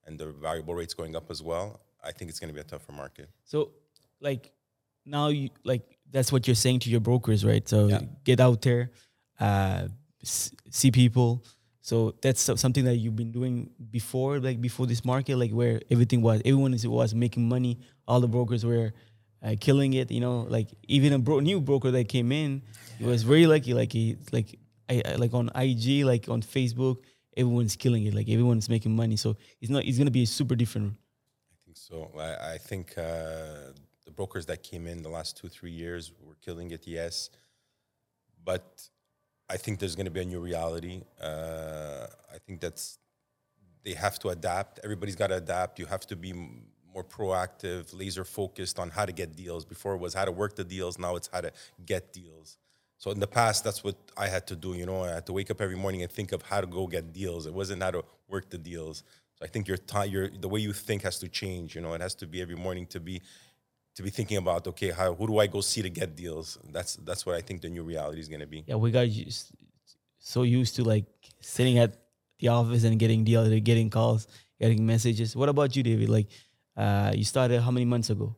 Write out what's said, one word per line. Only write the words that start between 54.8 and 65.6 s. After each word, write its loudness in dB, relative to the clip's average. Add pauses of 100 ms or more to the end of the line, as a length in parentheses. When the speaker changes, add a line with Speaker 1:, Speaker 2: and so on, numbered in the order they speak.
Speaker 1:
know, -4
I -6
had -10
to -10
wake -6
up -6
every -4
morning -4
and -8
think -8
of -6
how -2
to -4
go -6
get -8
deals. -8
It -12
wasn't -6
how -2
to -6 (240)
work -10
the -14
deals. -12 (320)
So -14
I -14
think -6
your -4
ti-, -4
your, -2
the -10
way -2
you -4
think -6
has -4
to -12
change. -8
You -10
know, -6
it -8
has -8
to -14
be -10
every -8
morning -6
to -12
be, -10 (760)
to -14
be -6
thinking -4
about, -2
"Okay, -4
how, 0
who -4
do 2
I 6
go -4